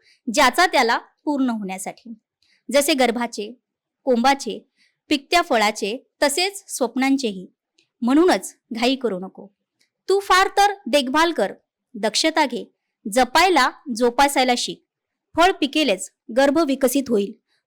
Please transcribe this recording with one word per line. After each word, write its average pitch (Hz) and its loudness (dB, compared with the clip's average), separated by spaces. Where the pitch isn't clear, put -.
ज्याचा 285 2
त्याला 262 2
पूर्ण 277 -4
होण्यासाठी, 196 -10
जसे 285 0
गर्भाचे, 240 -2
कोंबाचे, 240 0
पिकत्या 311 0
फळाचे, 220 -2
तसेच 359 -2
स्वप्नांचेही. 254 -2
म्हणूनच 294 2
घाई 240 -2
करू 214 -4
नको. 190 -16
तू 392 2
फार 392 2
तर 403 0
देखभाल 285 2
कर, 214 -2
दक्षता 240 -2
घे, 190 -8
जपायला 277 2
जोपासायला 254 2
शिक. - -8
फळ 359 6
पिकेलच, 285 -2
गर्भ 277 4
विकसित 269 0
होईल, 202 -2